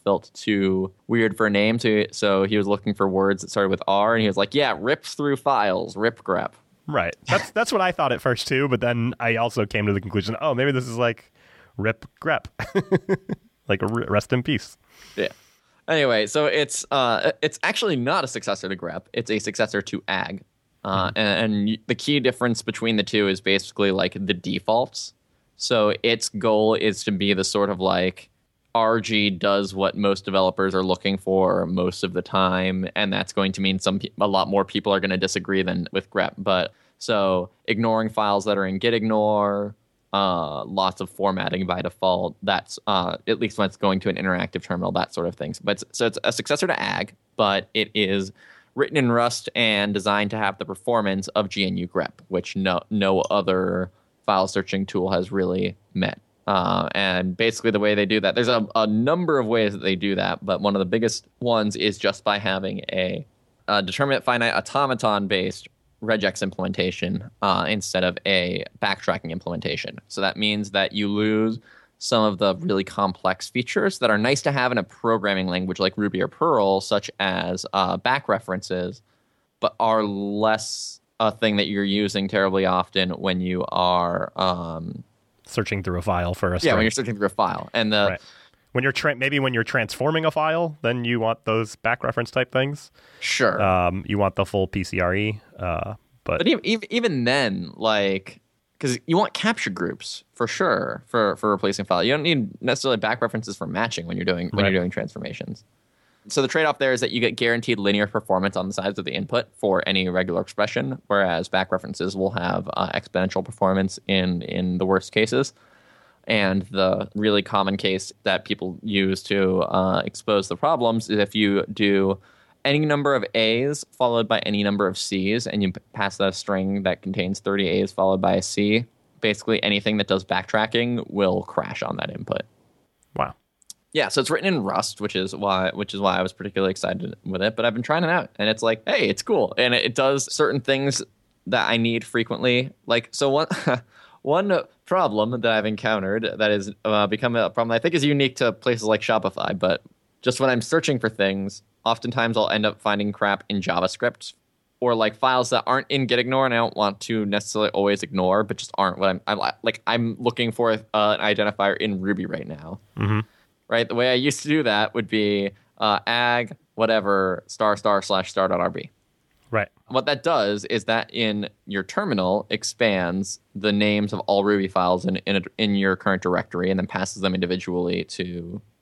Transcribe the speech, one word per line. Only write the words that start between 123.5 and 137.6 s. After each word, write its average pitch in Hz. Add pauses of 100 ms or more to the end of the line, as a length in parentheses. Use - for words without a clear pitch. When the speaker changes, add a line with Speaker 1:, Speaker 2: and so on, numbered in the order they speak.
Speaker 1:
followed 117
by 113
any 104
number 101
of 95
C's, 101
and 104
you 92
p-, - (140)
pass 101
that 98
string 98
that 92
contains 95
thirty 98
A's 98
followed 95
by 95
a 92
C, 107 (380)
basically 107
anything 104
that 101
does 95
backtracking 110
will 95
crash -
on -
that -
input. - (760)
Speaker 2:
Wow. - (640)
Speaker 1:
Yeah, 135
so 139
it's 120
written 143
in 165
Rust, -
which 104
is 95
why, 95
which -
is 98
why 92
I 92
was 92
particularly 95
excited - (100)
with 92
it. 110
But 117